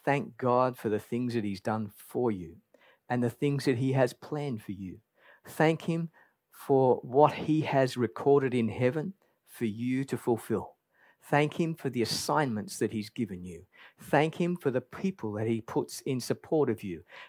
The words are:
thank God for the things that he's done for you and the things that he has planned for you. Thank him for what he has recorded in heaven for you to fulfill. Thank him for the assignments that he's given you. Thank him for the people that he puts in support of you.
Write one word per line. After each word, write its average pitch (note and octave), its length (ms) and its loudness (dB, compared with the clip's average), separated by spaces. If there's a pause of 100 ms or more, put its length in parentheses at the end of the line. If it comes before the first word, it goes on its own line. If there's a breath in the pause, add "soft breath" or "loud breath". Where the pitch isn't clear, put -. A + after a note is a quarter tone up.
thank C#3 320 0
God B2 400 2
for A2 140 -2
the G#2 80 2
things A#2+ 340 -4
that A2+ 120 0
he's G2 180 -6
done A2 340 -2
for B2 340 -2
you F2 260 -6 (520 soft breath)
and B2 140 0
the A#2+ 80 2
things C#3+ 340 -2
that B2 140 2
he C3 140 0
has C3 200 2
planned C#3+ 500 -8
for G#2 100 -10
you. F#2 260 -12 (500 soft breath)
Thank D#3+ 340 4
him E3 280 -2 (400 soft breath)
for C3 520 4
what C#3 300 6
he D#3 300 0
has C3+ 340 2
recorded C3 580 2
in A2+ 140 2
heaven C#3 460 -2 (320)
for - 180 -8
you B2 400 -2
to C3 120 -6
fulfill. - 560 -2 (560 soft breath)
Thank D3 300 2
him E3 160 0
for C#3 160 -6
the A#2+ 120 0
assignments A#2+ 760 -2
that A2+ 140 0
he's G#2+ 180 -6
given F#2+ 340 -8
you. F2 180 -14 (380 loud breath)
Thank D#3+ 360 2
him F3 200 -2
for C#3+ 140 -2
the B2 100 0
people F#3 520 -6
that G#2+ 160 -4
he A2+ 120 0
puts - 420 -6
in C3 180 -4
support C3 500 -2
of G#2+ 140 -4
you. F2 180 -8 (260 loud breath)